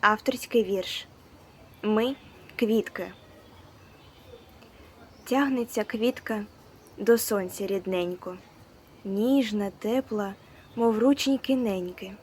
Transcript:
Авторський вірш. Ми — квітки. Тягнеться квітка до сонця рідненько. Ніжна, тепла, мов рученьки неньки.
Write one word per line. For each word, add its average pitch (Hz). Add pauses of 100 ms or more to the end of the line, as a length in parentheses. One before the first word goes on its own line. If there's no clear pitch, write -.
Авторський 220
вірш. 185 (760)
Ми — 220 (420)
квітки. 208 (2000)
Тягнеться 254
квітка 220 (540)
до 226
сонця 196
рідненько. 180 (680)
Ніжна, 208
тепла, 214 (420)
мов 226
рученьки 269
неньки. 190 (100)